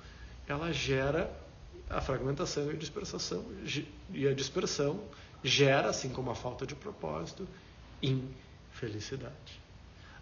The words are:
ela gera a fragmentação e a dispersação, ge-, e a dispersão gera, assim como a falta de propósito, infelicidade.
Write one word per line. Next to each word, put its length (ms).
ela 240
gera 640
a 100
fragmentação 680
e 20
a 80
dispersação, 680
ge-, 220
e 160
a 80
dispersão 680
gera, 460
assim 200
como 200
a 60
falta 320
de 80
propósito, 720
infelicidade. 1600